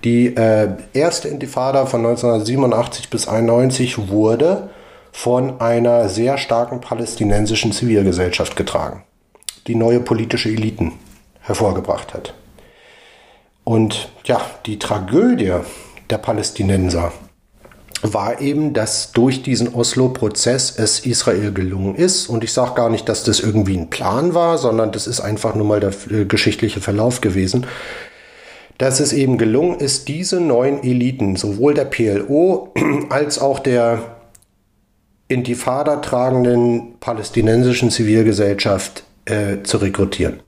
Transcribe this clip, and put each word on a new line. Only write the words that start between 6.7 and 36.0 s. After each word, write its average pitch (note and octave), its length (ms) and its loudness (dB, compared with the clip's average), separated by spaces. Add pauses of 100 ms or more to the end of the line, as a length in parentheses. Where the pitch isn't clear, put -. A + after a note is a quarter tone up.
palästinensischen A2 880 0
Zivilgesellschaft G2 840 0
getragen, - 480 -4 (640)
die A#2 80 -2
neue A#2 240 4
politische A2+ 500 -2
Eliten G#2+ 440 -2 (480)
hervorgebracht - 720 -2
hat. - 200 -12 (1300)
Und A2+ 460 0 (160)
ja, B2 160 2 (240)
die G#2+ 140 -8
Tragödie G#2 760 4 (560)
der A2 80 0
Palästinenser F#2+ 920 0 (920)
war A2+ 400 -2
eben, C#3+ 320 0
dass - 380 -2
durch B2+ 320 2
diesen A#2+ 300 -2
Oslo-Prozess B2 1040 0
es G#2+ 240 0
Israel G#2 520 0
gelungen F#2+ 420 -4
ist. F#3 320 0
Und A2+ 160 -2
ich A2+ 100 -6
sag B2 220 0
gar A#2 140 2
nicht, A2+ 180 -2
dass - 160 -2
das G2+ 160 2
irgendwie G2+ 380 0
ein D#2+ 120 -6
Plan C3 440 0
war, E3+ 240 2
sondern A2 340 0
das G#2 160 -6
ist - 120 -4
einfach G#2+ 360 -2
nur G#2 120 0
mal G#2 120 4
der, G2 140 0 (160)
äh, G#2 160 0
geschichtliche G2+ 560 0
Verlauf A2+ 400 0
gewesen, G2 460 0 (1080)
dass C3 220 0
es D3 140 0
eben C3 240 2
gelungen C3 420 2
ist, C3+ 280 -4
diese F3+ 320 -4
neuen C#3 440 2
Eliten, B2 520 0
sowohl G#2+ 400 0
der C#3 100 0
P A#2 220 -2
L G2+ 200 0
O E3 420 2 (200)
<clears throat> C#3+ 200 -4
als D3 300 -2
auch C#3 200 0
der A#2 400 2 (1300)
Intifada B2+ 720 -2
tragenden A#2+ 1000 0